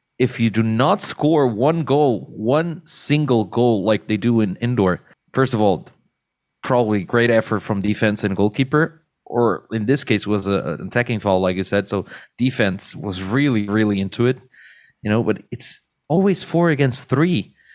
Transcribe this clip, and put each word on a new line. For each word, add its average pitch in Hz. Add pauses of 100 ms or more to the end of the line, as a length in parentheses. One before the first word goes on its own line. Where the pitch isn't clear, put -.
(180)
If 123
you 117
do 110
not 127
score 151
one 139
goal, 135
one 151
single 131
goal 113
like 104
they 107
do 113
in 98
indoor, 104 (300)
first 131
of 110
all, 98 (760)
probably 107
great 117
effort 110
from 98
defense 104
and 95
goalkeeper, 131 (240)
or 117
in 107
this 143
case 104
was 101
a, 85
an 92
attacking 120
foul, 95
like 92
you 92
said. 101
So 98 (320)
defense 110
was 95
really, 113
really 104
into 98
it, 131 (640)
you 107
know, 110
but 95 (100)
it's - (280)
always 185
four 170
against 139
three. 147 (220)